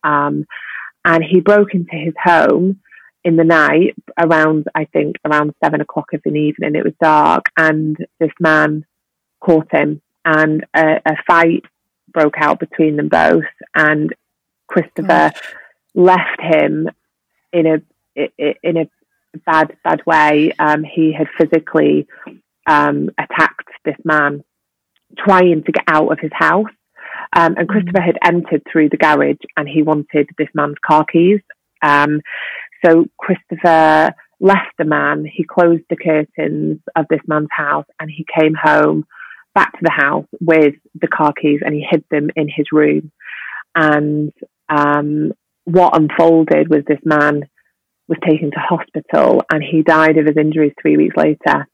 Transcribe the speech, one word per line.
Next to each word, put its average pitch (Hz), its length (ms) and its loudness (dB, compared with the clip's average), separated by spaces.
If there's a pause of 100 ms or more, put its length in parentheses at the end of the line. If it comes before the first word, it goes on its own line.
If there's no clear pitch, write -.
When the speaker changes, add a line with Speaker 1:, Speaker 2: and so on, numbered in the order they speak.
Speaker 1:
Um, 147 440 -2 (580)
and 165 180 2
he 175 180 2
broke 202 340 2
into 170 200 -4
his 156 260 -6
home 175 600 2 (420)
in 170 140 0
the 165 80 4
night 160 500 2 (240)
around, 156 560 2
I 156 120 -4
think, 151 380 -4
around 151 380 0
seven 151 180 0
o'clock - 320 -8
of 160 120 -8
an 151 120 -4
evening. 151 380 -2
It - 100 -2
was 156 160 -2
dark, 151 440 2 (120)
and 156 400 0 (220)
this 160 220 -2
man 156 440 0 (540)
caught 160 320 0
him, 151 320 -2 (220)
and 156 500 0
a, 156 320 2
a 156 180 -2
fight 170 400 2 (480)
broke 151 260 0
out 147 200 0
between 156 380 -2
them 147 120 -4
both. 165 360 2 (280)
And 151 400 0 (540)
Christopher 156 680 -2
Speaker 2:
Gosh. - 220 -20 (400)
Speaker 1:
left 180 460 2
him 156 480 -2 (640)
in 170 140 0
a, 156 160 0 (360)
i-, 143 220 -6
i-, 147 240 -4
in 170 120 -2
a 160 140 -4 (560)
bad, 156 380 0
bad 165 220 -4
way. 151 520 2
Um, 151 240 0
he 156 300 -2
had 151 160 -4 (100)
physically, 151 680 0 (580)
um, 147 500 0
attacked - 540 -4 (140)
this 156 200 -6
man, 147 380 0 (720)
trying 180 460 4
to 165 100 -6
get - 140 -4
out 156 240 0
of 156 80 -2
his 156 160 -8
house. 170 320 0 (680)
Um, 170 240 2
and 170 100 -2
Speaker 2:
Mm. 190 60 -6
Speaker 1:
Christopher 185 280 0
had 175 240 0
entered 170 460 0
through 156 180 2
the - 80 -2
garage, 143 400 2 (200)
and 143 120 -6
he 151 140 0
wanted 147 460 0 (100)
this 156 160 -4
man's 147 300 -4
car 156 200 2
keys. 180 360 2 (420)
Um, 147 380 2 (640)
so 170 220 6 (120)
Christopher 160 960 2 (240)
left 190 400 0
the 165 60 -2
man, 147 400 -2
he 156 200 -6
closed 170 440 2
the 170 80 -4
curtains 156 840 -4 (140)
of 160 140 -2
this 156 180 -2
man's 151 240 -2
house, 147 360 -4 (120)
and 160 120 -12
he 156 140 -14 (140)
came 156 160 2
home 156 520 0 (480)
back - 180 0
to - 100 -20
the 165 80 2
house 151 360 -2 (140)
with 160 340 2 (260)
the 165 80 -4
car 151 240 0
keys, 147 320 -2
and 151 100 -4
he 147 140 -6
hid 160 220 -2
them 147 260 -2
in 151 120 -4
his 147 220 -6
room. 151 400 0 (640)
And, 151 580 0 (360)
um, 147 640 0 (320)
what 175 360 2
unfolded 160 680 2
was 151 180 0
this 147 180 -2
man 147 440 0 (600)
was - 160 -2
taken 156 280 0
to - 60 -8
hospital, - 920 0
and 156 140 -2
he 160 180 -2
died 156 340 4
of 151 100 2
his 151 100 0
injuries 151 440 0
three 151 160 0
weeks 151 200 0
later. 151 580 0